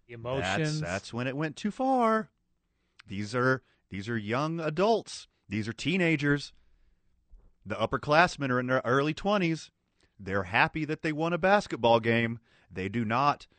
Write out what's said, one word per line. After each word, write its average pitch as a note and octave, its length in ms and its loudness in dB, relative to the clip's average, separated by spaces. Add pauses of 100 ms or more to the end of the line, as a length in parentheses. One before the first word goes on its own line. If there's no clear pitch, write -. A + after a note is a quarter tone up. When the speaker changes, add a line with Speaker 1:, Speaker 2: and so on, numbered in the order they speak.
Speaker 1:
The A#2+ 80 -18
emotions. B2+ 640 -2
Speaker 2:
That's, F2 120 -4
that's G2 220 -6
when A#2+ 120 -4
it C3 100 -4
went D3+ 200 -4
too G#3 140 -4
far. A#3 600 0 (760)
These G#2 280 -6
are, B2+ 280 2 (280)
these G2 180 -8
are A#2 100 -2
young C#3 420 -2
adults. F3 640 0 (220)
These G#2 200 -2
are A2+ 40 -4
teenagers. D3 800 0 (1120)
The G2 80 -6
upperclassmen C#3 760 2
are B2+ 100 2
in B2 80 -4
their B2+ 160 2
early C#3 300 2
twenties. F#3 560 -2 (500)
They're F#2+ 240 -2
happy C#3+ 400 0
that D3+ 180 -6
they D#3 100 -2
won D#3+ 200 -2
a F3 60 -2
basketball D3+ 640 4
game. A#2 400 0 (300)
They F#2 180 -4
do A#2 160 -2
not B2+ 420 0 (120)